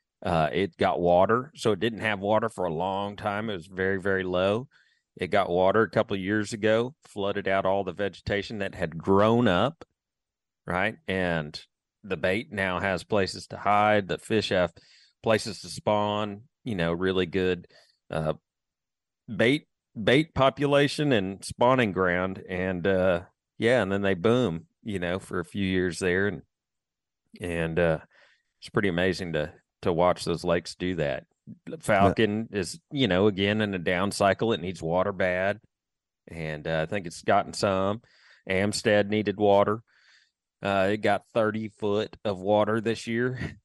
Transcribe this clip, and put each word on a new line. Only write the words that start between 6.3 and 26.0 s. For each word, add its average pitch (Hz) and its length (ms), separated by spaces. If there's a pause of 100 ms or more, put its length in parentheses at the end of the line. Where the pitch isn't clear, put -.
ago, 110 500
flooded 98 440
out 95 180
all 98 180
the 90 80
vegetation 101 680
that 98 160
had 82 220
grown 107 500
up, 101 360 (840)
right? 92 320 (100)
And 85 520 (440)
the 92 140
bait 92 340
now 95 280
has 92 240
places 98 440
to 98 100
hide. 104 500
The 87 120
fish 107 300
have 90 220 (500)
places 110 400
to 90 80
spawn, 104 720 (200)
you 117 120
know, 85 180
really 92 320
good, 90 420 (440)
uh, 78 220 (1000)
bait, 123 320 (340)
bait 127 340
population 143 760
and 98 320
spawning 123 480
ground. 92 560
And, 92 380
uh, 92 360 (360)
yeah, 117 240
and 95 100
then 98 120
they 98 100
boom, 95 540 (160)
you 98 160
know, 87 180
for 95 220
a 85 60
few 101 200
years 92 320
there. 92 300